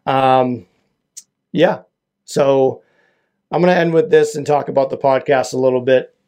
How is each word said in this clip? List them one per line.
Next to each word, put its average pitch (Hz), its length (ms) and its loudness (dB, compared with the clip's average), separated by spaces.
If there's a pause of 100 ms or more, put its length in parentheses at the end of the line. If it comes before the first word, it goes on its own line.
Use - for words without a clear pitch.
Um, 131 600 0 (840)
yeah. 175 300 0 (440)
So 135 580 0 (680)
I'm 151 100 -2
gonna 180 120 2
end 165 200 0
with 160 180 0
this 151 260 2
and 139 100 -10
talk 143 220 -2
about 135 220 -2
the 127 60 -10
podcast 131 560 0
a 131 60 -6
little 131 220 0
bit. 127 340 0 (120)